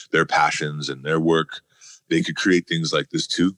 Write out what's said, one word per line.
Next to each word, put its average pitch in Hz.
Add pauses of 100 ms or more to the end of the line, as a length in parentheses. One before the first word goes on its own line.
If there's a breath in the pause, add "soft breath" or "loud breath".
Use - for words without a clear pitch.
(120 loud breath)
their 80
passions 76
and 67
their 80
work, 80 (480 loud breath)
they 82
could 82
create 90
things 82
like 73
this 80
too, 98